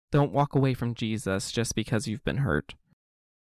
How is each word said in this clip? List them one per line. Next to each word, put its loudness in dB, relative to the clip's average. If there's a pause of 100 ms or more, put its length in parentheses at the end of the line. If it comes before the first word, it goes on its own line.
(100)
don't 2
walk 2
away 4
from -4
Jesus -2
just -2
because -2
you've -6
been -2
hurt." 0 (760)